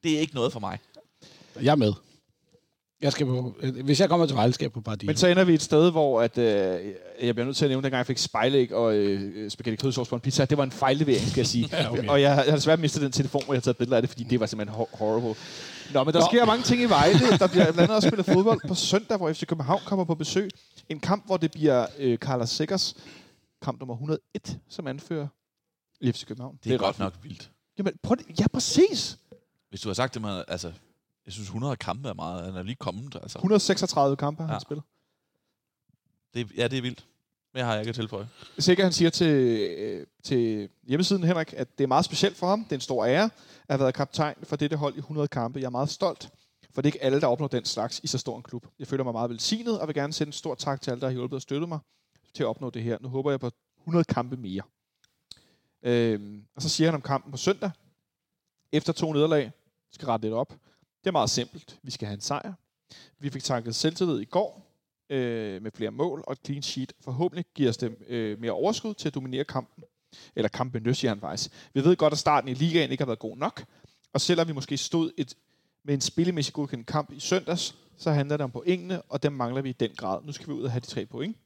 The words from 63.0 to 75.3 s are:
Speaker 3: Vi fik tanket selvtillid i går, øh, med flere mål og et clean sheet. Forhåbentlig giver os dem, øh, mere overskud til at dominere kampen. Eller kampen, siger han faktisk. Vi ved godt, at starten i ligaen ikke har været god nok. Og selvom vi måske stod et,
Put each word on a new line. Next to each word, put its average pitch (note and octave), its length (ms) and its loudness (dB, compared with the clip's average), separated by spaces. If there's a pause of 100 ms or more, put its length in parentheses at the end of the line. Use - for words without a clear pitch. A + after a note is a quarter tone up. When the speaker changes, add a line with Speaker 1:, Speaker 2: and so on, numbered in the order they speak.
Speaker 3:
Vi C#3+ 120 -8
fik C3 140 -12
tanket A#2 300 -2
selvtillid D#3+ 460 -2
i G#2 40 -8
går, - 460 -4 (400)
øh, A2+ 520 -4
med A2 120 -10
flere A2 160 -4
mål C#3+ 360 -4
og - 60 -8
et C3 140 -10
clean C#3 160 -8
sheet. - 380 -6
Forhåbentlig E3 440 -4 (100)
giver C#3 160 2
os A2 60 -2
dem, A#2 320 -8
øh, A2 320 -4
mere A#2 120 -4
overskud G3+ 420 -2
til - 140 -6
at C#3+ 60 -8
dominere C3 300 -4
kampen. - 400 -10 (520)
Eller - 120 2
kampen, B2 460 -2
siger B2 160 0
han G#2 100 -4
faktisk. E2+ 300 -8 (240)
Vi C3+ 100 0
ved F3+ 120 6
godt, D3+ 160 4
at D3 60 -4
starten C#3 320 2
i B2+ 40 -4
ligaen D#3 360 2
ikke C3 120 -4
har C#3 40 -2
været A2+ 120 -4
god A2 180 -10
nok. D3 280 -6 (480)
Og C3+ 80 0
selvom E3 280 2
vi D#3+ 40 -6
måske C#3 240 -6
stod E3 420 -2
et, C#3 160 -6 (500)